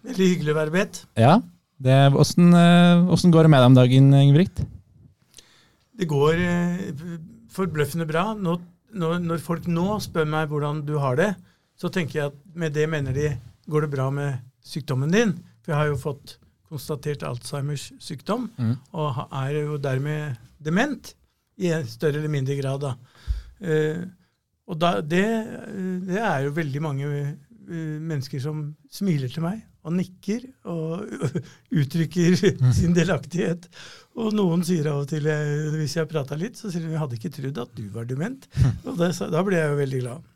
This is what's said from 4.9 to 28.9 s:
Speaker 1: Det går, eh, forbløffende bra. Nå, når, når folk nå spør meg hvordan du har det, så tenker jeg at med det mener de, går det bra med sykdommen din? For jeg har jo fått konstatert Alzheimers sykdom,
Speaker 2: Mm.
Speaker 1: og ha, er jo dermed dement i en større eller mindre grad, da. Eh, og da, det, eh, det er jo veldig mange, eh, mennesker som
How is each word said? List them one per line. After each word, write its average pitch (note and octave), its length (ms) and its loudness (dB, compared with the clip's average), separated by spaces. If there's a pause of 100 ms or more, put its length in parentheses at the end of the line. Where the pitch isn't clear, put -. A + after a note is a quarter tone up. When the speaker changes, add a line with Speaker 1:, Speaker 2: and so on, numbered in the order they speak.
Speaker 1:
Det F#3+ 120 -4
går, D3+ 260 2
eh, F3 580 -2 (600)
forbløffende D#3+ 540 -2
bra. F3 280 -2
Nå, F3 260 -2 (340)
når, E3+ 280 -2
når E3 200 -2
folk E3 240 -6
nå F3+ 340 0
spør D#3+ 260 -2
meg D#3 240 -2
hvordan D3 360 -4
du D3 120 -4
har C3 180 0
det, F#3+ 180 0 (460)
så F3 100 -4
tenker E3+ 240 -4
jeg D3+ 120 -2
at C#3+ 80 -8 (200)
med E3 180 -4
det D#3 160 0
mener C#3 240 -2
de, D3 240 -2 (320)
går D3+ 140 0
det D3+ 80 -4
bra C3+ 200 -2
med C#3+ 280 -4 (260)
sykdommen C#3 480 -4
din? G#3+ 200 4 (300)
For E3 100 -6
jeg C#3+ 80 0
har D3+ 80 2
jo D3 80 -2
fått - 400 -10 (340)
konstatert D3 520 -8
Alzheimers C#3+ 800 -8
sykdom, G#3 580 -6
Speaker 2:
Mm. A#2+ 200 -2 (140)
Speaker 1:
og D3+ 220 -4
ha, D3 120 -8 (180)
er D3 200 -4
jo D3+ 140 -6
dermed C#3+ 580 -4 (260)
dement G#3 520 -2 (440)
i F#3 120 -2
en D#3 160 -4
større C#3+ 300 -2
eller D3+ 120 -4
mindre C#3 320 -4
grad, C3+ 200 -4
da. C#3 140 -6 (680)
Eh, D#3 440 -2 (640)
og E3+ 100 -8
da, F3 220 0
det, F3 240 0
eh, G3 840 -6
det F#3 120 -4
er E3 260 -2
jo C#3+ 80 -2
veldig D3 300 -6
mange, C#3+ 220 -4 (640)
eh, D#3+ 320 -8
mennesker D3 400 -6
som D3+ 340 -8 (160)